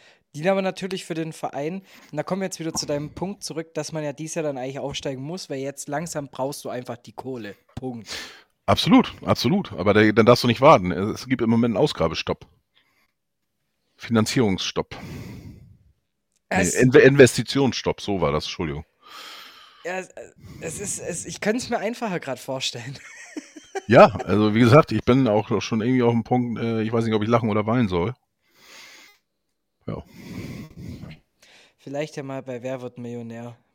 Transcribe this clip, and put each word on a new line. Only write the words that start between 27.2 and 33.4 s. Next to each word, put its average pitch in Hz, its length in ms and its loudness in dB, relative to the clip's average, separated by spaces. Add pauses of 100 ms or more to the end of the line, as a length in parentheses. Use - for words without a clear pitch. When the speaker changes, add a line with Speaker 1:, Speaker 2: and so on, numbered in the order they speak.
Speaker 2:
ich 107 60 -2
lachen 117 200 2
oder 104 180 0
weinen 120 200 2
soll. 92 280 -2 (1700)
Ja. - 180 -10 (1700)
Speaker 1:
Vielleicht 147 400 -8
ja 147 60 -8
mal 135 180 -10
bei 123 200 -10
Wer 131 200 -8
wird 123 160 -12
Millionär 120 580 -12 (200)